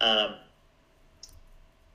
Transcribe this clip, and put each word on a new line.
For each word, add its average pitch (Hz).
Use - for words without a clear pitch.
Um, 107